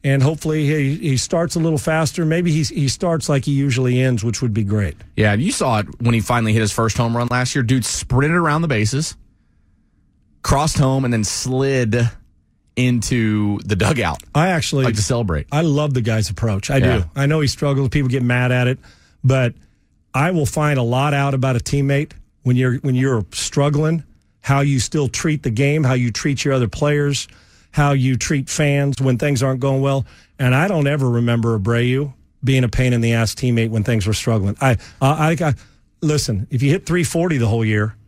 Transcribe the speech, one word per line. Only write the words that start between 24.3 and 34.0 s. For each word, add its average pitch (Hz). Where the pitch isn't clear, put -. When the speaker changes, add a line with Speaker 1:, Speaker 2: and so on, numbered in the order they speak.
Speaker 1:
how 139
you 143
still 139
treat 156
the 131
game, 139
how 127
you 123
treat 139
your 139
other 123
players, 147
how 143
you 131
treat 139
fans 143
when 131
things 139
aren't 131
going 135
well. 135
And 123
I 160
don't 160
ever 139
remember 117
Abreu 123
being 131
a 120
pain 127
in 117
the 117
ass 113
teammate 117
when 110
things 110